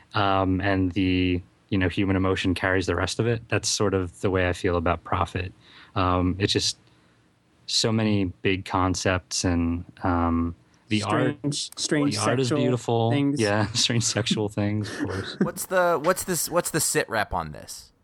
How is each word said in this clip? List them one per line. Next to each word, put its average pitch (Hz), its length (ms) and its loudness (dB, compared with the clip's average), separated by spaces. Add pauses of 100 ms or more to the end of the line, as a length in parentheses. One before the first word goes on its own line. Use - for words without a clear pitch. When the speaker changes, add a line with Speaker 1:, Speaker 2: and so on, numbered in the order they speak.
(140)
Speaker 1:
Um, 95 460 2
and 95 320 0
the, 92 480 2 (280)
you 104 100 0
know, 92 100 2
human 95 280 0
emotion 95 380 2
carries 92 320 0
the 87 100 0
rest 92 240 -2
of 113 80 2
it. 117 200 -2
That's 104 200 -2
sort 101 260 0
of 92 280 -4
the 104 80 0
way 92 180 2
I 90 60 0
feel 87 220 -2
about 85 280 0
Prophet. 90 480 -4 (420)
Um, 90 460 2
it's 101 120 0
just - 260 -2 (880)
so - 260 0
many 107 320 2 (180)
big 95 220 0
concepts 92 800 0
and, 87 400 0 (180)
um, 85 520 2 (340)
the 107 140 0
art, 127 400 0
Speaker 2:
Strange, 143 360 -6
strange 147 380 0
Speaker 1:
the - 60 -2
art 117 180 2
is 131 80 2
Speaker 2:
sexual 143 140 0
Speaker 1:
beautiful. 117 480 2
Speaker 2:
things. 143 300 2
Speaker 1:
Yeah, 104 260 2
<laughs> - 60 -6
strange 117 320 0
sexual 107 440 0
things, 104 420 -2 (100)
of 98 60 -4
course. 92 320 -8
Speaker 3:
<laughs> - 40 2
What's 175 240 -4
the, 175 360 2
what's 180 220 0
this, 175 260 -4
what's 170 200 -2
the 160 100 0
sit - 280 0
rep 104 240 -2
on 80 200 -4
this? - 400 -16 (120)